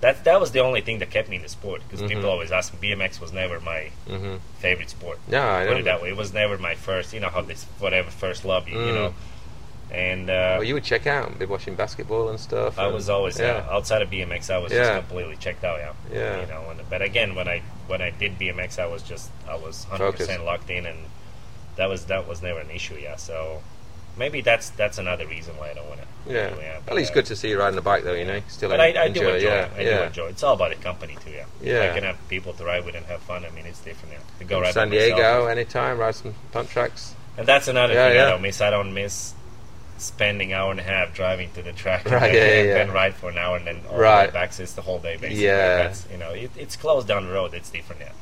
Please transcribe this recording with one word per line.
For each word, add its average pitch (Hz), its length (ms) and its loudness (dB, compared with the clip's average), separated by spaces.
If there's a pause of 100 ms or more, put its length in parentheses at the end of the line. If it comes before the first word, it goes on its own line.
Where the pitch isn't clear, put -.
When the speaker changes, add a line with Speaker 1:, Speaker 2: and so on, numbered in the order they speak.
Speaker 1:
that, 127 240 6
that 180 160 8
was 143 100 0
the 131 100 2
only 127 200 4
thing 113 180 -4
that 95 120 -4
kept 107 180 0
me 98 80 -6
in 85 60 -8
the 76 40 -12
sport, - 420 -8
'cause 95 100 -8
Speaker 2:
Mm-hmm. 101 100 -4
Speaker 1:
people 101 200 0
always 87 220 -2
ask 92 220 0
me. 85 80 -12
B 101 100 -2
M 98 100 -2
X 92 200 -4
was 85 100 -10
never 90 300 -4
my 80 280 -6 (200)
Speaker 2:
Mm-hmm. 95 260 -6 (240)
Speaker 1:
favorite 90 300 0
sport. 87 300 -8 (100)
Speaker 2:
No, 131 120 4
I 95 240 2
Speaker 1:
Put 107 100 4
Speaker 2:
know - 40 0
Speaker 1:
it 110 40 -4
that 90 180 2
way. 90 80 -4
It 98 80 -6
was 101 160 -4
never 104 240 2
my 87 180 -4
first, 92 380 -4
you 113 80 -6
know, 95 80 -2
how 87 120 -2
this, - 240 -8 (140)
whatever, 92 320 0
first - 320 -6
love, 92 240 0
you, 87 120 -6
you 117 120 -2
Speaker 2:
Mm. - 40 0
Speaker 1:
know. 104 180 0 (800)
And, 92 380 -2
uh, 92 280 4
Speaker 2:
Well, 104 60 0
you 120 100 -2
would 143 100 -2
check - 220 2
out 143 240 0
and - 80 -10
be - 80 -2
watching 95 300 -6
basketball 110 540 -2
and 110 100 -6
stuff, 113 400 -2
Speaker 1:
I 98 60 2
Speaker 2:
and 104 100 0
Speaker 1:
was 101 140 -4
always, 98 300 0
Speaker 2:
yeah. 113 300 2
Speaker 1:
uh, 95 60 -2
outside 107 260 2
of 95 80 -2
B 95 140 -4
M 87 80 -6
X, 85 180 -8
I 95 80 0
was 87 140 -2
just 120 180 4
Speaker 2:
Yeah. 101 80 2
Speaker 1:
completely 87 380 -6
checked - 280 -8
out, 85 160 -2
yeah. 76 120 -8 (200)
Speaker 2:
Yeah. 110 300 -4
Speaker 1:
You 90 60 -6
know, 80 240 -10
and, 80 80 -12 (100)
but 92 140 -2
again, 101 320 0
when 90 120 -4
I, 87 140 -4 (240)
when 92 160 -4
I 90 80 -2
did 98 300 -4
B 92 100 -4
M 87 100 -6
X, 90 200 -8
I 87 80 -2
was 82 160 -8
just, - 260 -10 (180)
I 80 80 -8
was 80 280 -10
hundred 95 300 0
percent 90 280 -2
Speaker 2:
Focused. 82 40 -6
Speaker 1:
locked 85 260 -4
in, 90 160 -4
and 80 100 -10 (800)
that 92 140 2
was, 92 160 -4
that 95 220 -2
was 85 140 -8
never 87 180 -6
an 76 120 -10
issue, 85 240 -8
yeah. 73 220 -10
So 80 440 -8 (560)
maybe 127 240 -4
that's, 117 300 4
that's 104 280 0
another 90 280 -4
reason 80 300 -10
why 76 140 -10
I - 20 -10
don't 73 160 -12
wanna 71 140 -12 (240)
Speaker 2:
Yeah. 113 220 0
Speaker 1:
do 95 60 -8
it, 78 60 -10
yeah, 78 120 -10
Speaker 2:
At 78 120 -10
Speaker 1:
but, - 100 -4
Speaker 2:
least 160 160 0
Speaker 1:
uh, - 40 0
Speaker 2:
good 135 100 4
to 113 100 -6
see 110 140 -4
you 101 100 2
riding 98 160 2
the 95 60 -2
bike, 98 220 4
though, 90 100 0
you 87 120 -2
know, 98 220 -2
still - 220 -4
Speaker 1:
but 143 100 2
Speaker 2:
en-, 165 180 8
Speaker 1:
I, 175 60 6
I 160 60 4
do 175 120 0
Speaker 2:
enjoy 95 100 4
it, 92 60 4
Speaker 1:
enjoy 101 120 4
Speaker 2:
yeah, 98 160 4
Speaker 1:
it. 92 100 -8
I 101 60 -4
Speaker 2:
yeah. 107 160 4
Speaker 1:
do 92 60 4
enjoy 82 240 -4
it. - 40 -6
It's 95 120 -6
all 139 100 6
about 92 160 2
the 80 140 -4
company, 90 420 -8
too, 78 60 -12
yeah. 71 140 -12 (160)
Speaker 2:
Yeah. 110 280 2
Speaker 1:
I 85 60 -2
can 95 80 -2
have 92 140 -4 (120)
people 92 240 -6
to 85 120 -10
ride 87 200 -2
with 85 100 -8
and 82 120 -10
have 85 140 -8
fun. 90 240 -8
I 85 40 -10
mean, 82 160 -14
it's 82 140 -14
different, 80 340 -12
yeah. 76 60 -12 (200)
To 92 60 -10
go 95 120 0
Speaker 2:
In 90 60 2
Speaker 1:
ride 90 120 4
Speaker 2:
San 110 140 4
Speaker 1:
by 104 80 4
myself 110 200 8
Speaker 2:
Diego, 117 280 8
Speaker 1:
is 117 60 2
Speaker 2:
anytime, 123 460 0
ride 110 180 2
some 107 200 -8 (160)
punt 120 180 -4
tracks. - 460 -2 (220)
Speaker 1:
And 113 100 -2
that's 139 200 6
another 123 280 6
Speaker 2:
Yeah, 127 140 10
Speaker 1:
thing 120 80 8
Speaker 2:
yeah. 139 100 10
Speaker 1:
I - 20 6
don't 90 140 2
miss. 98 180 0
I 104 80 6
don't 101 240 2
miss 101 400 -6 (640)
spending 101 560 -2
hour 95 160 0
and 95 100 -4
a 90 40 -8
half 92 300 0
driving 92 400 0
to 90 100 -8
the 87 80 -8
track 92 340 -2
and 110 80 4
Speaker 2:
Right, 123 200 6
Speaker 1:
then, - 20 8
Speaker 2:
yeah, 107 240 10
Speaker 1:
and 104 80 6
Speaker 2:
yeah. 101 80 6
Speaker 1:
then 95 160 4
ride 95 240 2
for 90 140 -6
an 87 100 -6
hour 90 180 0
and 85 80 -6
then 85 120 -6 (100)
all - 60 -8
the - 40 0
way 113 60 8
Speaker 2:
Right. 101 300 10
Speaker 1:
back. 90 200 0
So - 80 -10
it's 90 120 -10
the - 100 -8
whole 92 160 -2
day, 85 180 -4
basically. 104 280 0
Speaker 2:
Yeah. 95 320 6
Speaker 1:
That's, 90 340 0
you 92 60 -10
know, 82 140 -8
it, 110 240 -8
it's - 200 -10
close 147 300 2
down 101 200 2
the 90 60 -6
road. 90 240 0
It's - 160 -10
different, 80 300 -10
yeah. 73 100 -12 (100)